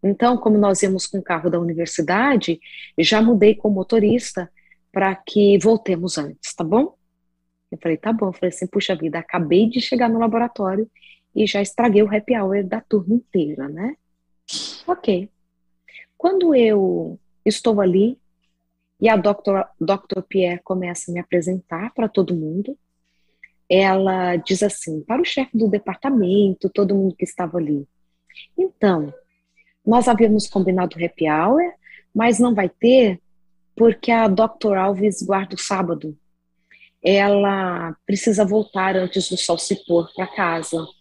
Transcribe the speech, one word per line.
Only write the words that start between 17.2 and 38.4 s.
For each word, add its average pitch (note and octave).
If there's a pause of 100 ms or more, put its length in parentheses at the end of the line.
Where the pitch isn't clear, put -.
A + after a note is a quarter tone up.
estou G#3+
ali G3 (840)
e G#3+
a A3
doutor, G3 (120)
doutor F#3+
Pierre F3
começa F3+
a F3
me F3
apresentar F3+
pra A3
todo F#3
mundo, E3+ (880)
ela F#3
diz F#3
assim, E3
para A#3+
o F4+
chefe C4
do A3
departamento, G3
todo G3+
mundo F#3+
que -
estava F3
ali, D3 (680)
Então, F#3 (720)
nós A#3
havíamos G#3+
combinado F#3
happy E3
hour, F3+ (540)
mas A3
não A#3+
vai F#3+
ter A#3 (540)
porque A#3
a A3+
doutor A3
Alves F#3+
guarda G3
o F3+
sábado. E3+ (880)
Ela G3 (100)
precisa G#3